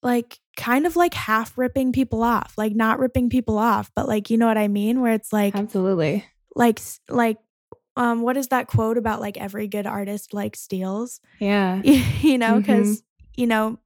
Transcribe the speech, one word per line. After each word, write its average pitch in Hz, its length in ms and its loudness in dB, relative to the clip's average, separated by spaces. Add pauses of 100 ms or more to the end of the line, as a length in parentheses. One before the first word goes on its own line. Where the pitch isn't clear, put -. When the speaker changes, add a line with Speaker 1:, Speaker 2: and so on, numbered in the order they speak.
Speaker 1:
like, 240 360 -2 (180)
kind 262 300 0
of, 330 100 -2
like, 349 180 2
half 220 440 -2
ripping 254 340 0
people 233 300 -2
off, 233 340 0
like, 214 180 -2
not 220 240 2
ripping 247 320 0
people 226 280 0
off, 214 380 2
but, - 120 -2
like, 214 220 -2
you 226 80 2
know 233 80 4
what 220 120 2
I 208 100 2
mean? 208 320 0
Where 233 120 2
it's 220 200 -4
like 202 220 2
Speaker 2:
Absolutely. 190 680 0 (320)
Speaker 1:
like, 240 240 2
s-, - 280 -16
like, 226 300 0 (580)
um, 233 260 0
what 247 140 0
is 262 120 -4
that 247 200 -2
quote 226 300 0
about, 214 220 -4
like, 208 180 -8
every 202 300 -8
good 208 180 -6
artist, 202 480 -8
like, 208 220 -6
steals? 190 640 -8 (200)
Speaker 2:
Yeah. 196 420 0
Speaker 1:
<laughs> 262 400 4
You 269 160 4
know, 226 220 4
Speaker 2:
Mm-hmm. - 20 0
Speaker 1:
'cause, 208 400 2 (340)
you 247 100 0
know 220 400 0